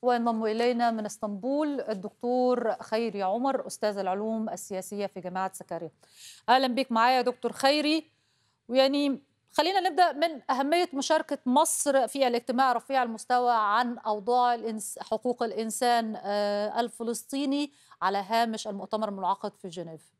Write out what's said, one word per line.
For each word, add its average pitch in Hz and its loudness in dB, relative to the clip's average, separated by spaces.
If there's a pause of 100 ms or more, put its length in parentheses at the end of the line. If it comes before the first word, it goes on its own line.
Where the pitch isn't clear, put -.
وينضم 233 2
إلينا 233 2
من 220 -4
اسطنبول 254 -4
الدكتور 240 0
خيري 220 -4
عمر 240 0
أستاذ 208 -4
العلوم 214 -2
السياسية 190 -8
في 185 -10
جامعة 185 -4
سكريا. 170 -10 (580)
أهلا 262 6
بك 247 0
معايا 233 4
يا 247 2
دكتور 240 -2
خيري. 302 2 (640)
ويعني 269 2 (300)
خلينا 370 2
نبدأ 349 4
من 294 -2
أهمية 294 2
مشاركة 294 0
مصر 269 2
في 269 2
الاجتماع 247 2
رفيع 254 0
المستوى 240 0
عن 226 2
أوضاع 240 2
الإنس-، 220 -8
حقوق 240 -4
الإنسان، 226 0
آه، 202 -2
الفلسطيني 269 -4 (300)
على 196 0
هامش 220 -2
المؤتمر 208 -4
المنعقد 196 -4
في - -14
جنيف. 165 -14